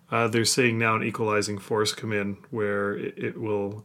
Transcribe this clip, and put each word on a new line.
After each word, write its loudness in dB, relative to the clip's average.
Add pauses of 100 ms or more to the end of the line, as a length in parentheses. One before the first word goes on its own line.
(100)
Uh, 2
they're 2
seeing 4
now 4
an 0
equalizing 0
force 0
come -6
in -2 (140)
where 0
it, -6
it -6
will, -2